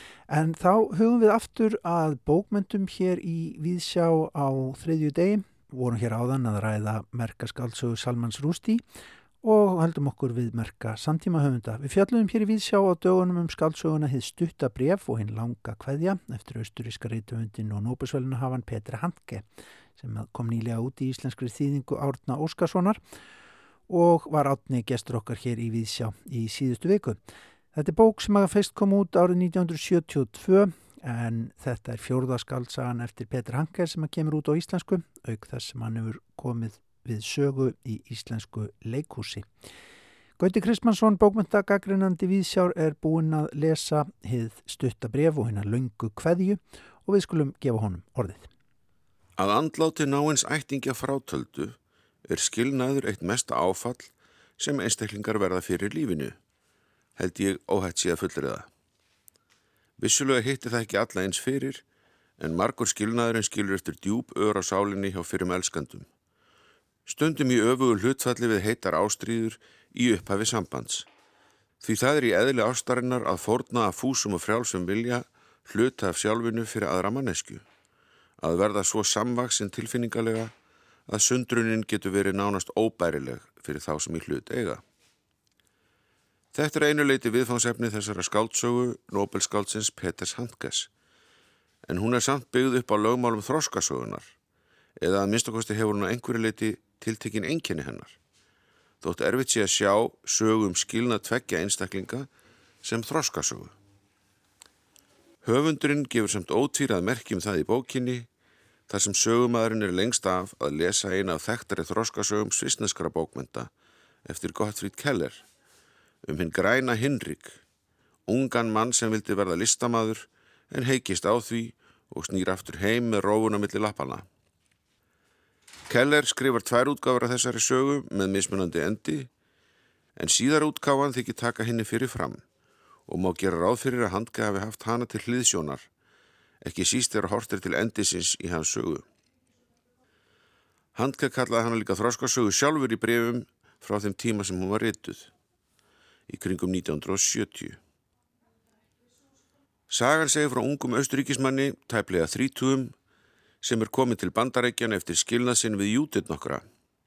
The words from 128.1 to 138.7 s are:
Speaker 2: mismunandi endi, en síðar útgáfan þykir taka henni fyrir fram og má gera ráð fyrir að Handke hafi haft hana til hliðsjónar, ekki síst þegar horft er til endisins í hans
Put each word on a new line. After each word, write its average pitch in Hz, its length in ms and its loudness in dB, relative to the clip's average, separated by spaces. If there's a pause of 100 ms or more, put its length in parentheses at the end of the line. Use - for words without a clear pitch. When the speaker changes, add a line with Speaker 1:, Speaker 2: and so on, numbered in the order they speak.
Speaker 2:
mismunandi 92 480 0
endi, 107 360 -2 (1000)
en - 140 -2
síðar 151 340 4
útgáfan 143 480 2
þykir 120 240 -6
taka 120 300 -2
henni 113 180 -2
fyrir 113 240 -2
fram - 300 -6 (640)
og - 160 -4
má 92 160 2
gera 87 240 0
ráð 110 220 2
fyrir 123 240 0
að 90 80 -4
Handke 113 260 -4
hafi 101 220 -2
haft 107 260 -10
hana 120 160 -2
til - 160 -8
hliðsjónar, 92 600 -2 (840)
ekki 87 240 -2
síst 123 240 0
þegar 98 220 0
horft 110 180 -4
er 95 80 -4
til 85 160 -2
endisins 95 640 0
í 82 80 -6
hans 80 240 -2